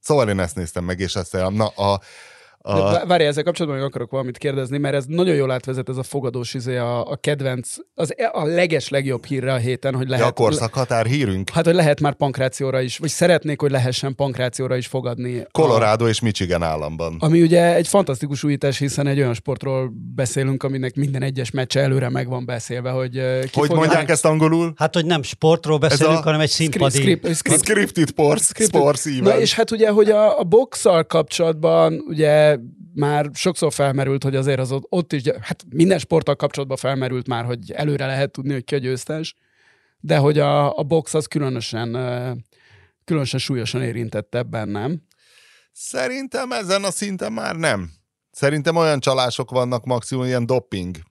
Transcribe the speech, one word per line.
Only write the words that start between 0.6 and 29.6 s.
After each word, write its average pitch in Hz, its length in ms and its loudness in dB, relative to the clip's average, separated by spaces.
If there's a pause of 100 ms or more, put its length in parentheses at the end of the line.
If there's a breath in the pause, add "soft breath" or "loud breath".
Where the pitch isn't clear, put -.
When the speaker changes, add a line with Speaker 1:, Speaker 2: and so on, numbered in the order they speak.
Speaker 1:
meg, 90 160 -4
és 92 160 -4
azt 92 160 -6
mondom, 95 220 -2
na, 107 120 2
a, 101 340 0 (640 loud breath)
a 101 80 -2
Speaker 2:
De 98 80 4
vá-, 104 240 2
várj, 170 180 4
ezzel 147 180 0
kapcsolatban 147 380 -2
még 139 80 -4
akarok 120 220 -8
valamit 127 280 -6
kérdezni, 135 400 -4
mert 143 160 -2
ez 139 100 -2
nagyon 170 300 0
jól 135 160 0
átvezet, 127 380 -4
ez 131 80 -6
a 131 60 -6
fogadós 127 520 -6
izé, 127 220 -4
a, 120 340 -4
a 147 60 -6
kedvenc, 135 580 -4 (200)
az, 143 240 -4
e-, - 140 0
a 175 120 -4
leges 165 440 0
legjobb 135 360 -2
hírre 135 280 -2
a 131 40 0
héten, 127 380 -2
hogy 131 100 -2
Speaker 1:
Ja, 131 60 -6
Speaker 2:
lehet 120 160 2
Speaker 1:
a 120 60 2
korszakhatár 117 760 0
hírünk? 113 440 0
Speaker 2:
Hát, 165 140 0
hogy 170 100 4
lehet 156 260 4
már 147 140 0
pankrációra 131 680 -2
is, 123 180 -6
vagy 160 120 -4
szeretnék, 156 500 2
hogy 143 100 2
lehessen 131 440 0
pankrációra 127 600 -2
is 123 100 -4
fogadni 123 520 -6
a - 120 -10
Speaker 1:
Colorado 113 580 4
és 107 120 0
Michigan 87 420 0
államban. 80 560 -4
Speaker 2:
Ami 165 240 4
ugye 170 320 4
egy 170 140 2
fantasztikus 143 560 0
újítás, 139 340 0
hiszen 143 280 -2
egy 139 120 0
olyan 127 160 0
sportról 131 580 -6 (220)
beszélünk, 135 480 -2
aminek 131 320 -4
minden 135 280 -2
egyes 131 280 -4
meccse 131 300 -2
előre 131 280 0
meg 127 200 -4
van 127 160 -6
beszélve, 123 460 -8
hogy, 127 260 -6
ö, 127 240 -2
ki - 0 -
Speaker 1:
Hogy 127 120 -6
Speaker 2:
fogja 151 240 2
Speaker 1:
mondják 160 240 4
Speaker 2:
meg- 156 100 -2
Speaker 1:
ezt 151 140 2
angolul? 160 520 4
Speaker 3:
Hát, 156 180 0
hogy 165 120 2
nem 165 160 0
sportról 156 600 2
Speaker 1:
Ez 160 60 4
Speaker 3:
beszélünk, 156 300 4
Speaker 1:
a 156 40 -2
Speaker 3:
hanem 156 180 2
egy 156 100 2
Speaker 2:
Script, 160 220 0
Speaker 3:
színpadi 139 260 2
Speaker 2:
script, 165 380 2
script. - 280 2
Speaker 1:
Scripted 285 460 2
ports, 151 320 2
Speaker 2:
Scripted. 175 380 0
Speaker 1:
sports 143 240 2
Speaker 2:
Na 156 80 -4
Speaker 1:
event. 190 280 4
Speaker 2:
és 220 140 2
hát 226 160 0